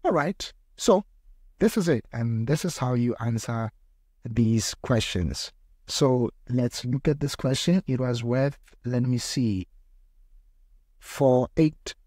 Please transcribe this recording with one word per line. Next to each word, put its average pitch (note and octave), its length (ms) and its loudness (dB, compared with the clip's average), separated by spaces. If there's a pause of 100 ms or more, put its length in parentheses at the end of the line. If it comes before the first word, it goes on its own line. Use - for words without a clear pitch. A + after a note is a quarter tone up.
All F4 80 2
right. D#3 400 -2 (240)
So G3+ 300 4 (540)
this A3 160 2
is F3 140 0
it, B2 240 0
and A#2 340 -2
this D3+ 160 0
is F3 140 -4
how B2+ 160 -2
you A#2+ 260 0
answer A2+ 520 -4 (520)
these A2+ 580 2
questions. F#2+ 720 -2 (360)
So B2+ 420 2 (200)
let's B2 360 -2
look C3+ 220 -2
at D3 120 0
this C#3 160 -4
question. E3+ 500 0
It C3 140 -2
was B2 240 -2
worth, C3 340 0 (280)
let B2 180 0
me B2+ 140 0
see, G#2+ 500 -2 (1300)
for B2+ 580 2
eight - 380 0 (120)